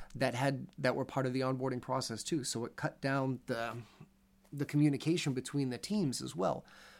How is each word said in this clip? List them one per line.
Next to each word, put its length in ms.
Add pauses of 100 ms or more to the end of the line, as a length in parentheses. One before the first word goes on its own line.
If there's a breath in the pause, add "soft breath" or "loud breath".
(140 loud breath)
that 220
had, 320 (100)
that 180
were 100
part 200
of 80
the 60
onboarding 420
process 420
too. 200
So 220
it 100
cut 260
down 460
the, 300 (760 loud breath)
the 120
communication 680
between 380
the 80
teams 420
as 140
well. 300 (340 loud breath)